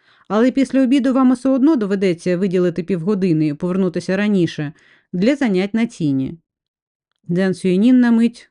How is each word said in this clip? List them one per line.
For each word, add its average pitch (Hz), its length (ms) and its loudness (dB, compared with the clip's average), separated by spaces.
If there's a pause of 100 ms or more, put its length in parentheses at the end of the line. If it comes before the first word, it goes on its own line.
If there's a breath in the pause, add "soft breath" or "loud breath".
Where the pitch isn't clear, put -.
(280 soft breath)
Але 226 240 2
після 269 320 0
обіду 262 300 2
вам 262 180 2
усе 262 180 -2
одно 269 260 2
доведеться 185 640 -2
виділити 180 460 -2
півгодини 175 640 0
і 147 60 -4
повернутися 180 640 -4
раніше 175 560 -2 (400 soft breath)
для 214 220 0
занять 202 380 -2
на 226 120 -2
тіні". 147 520 -4 (920)
Дзян 185 240 -2
Сюйнін 196 460 2
на 240 120 4
мить 233 400 0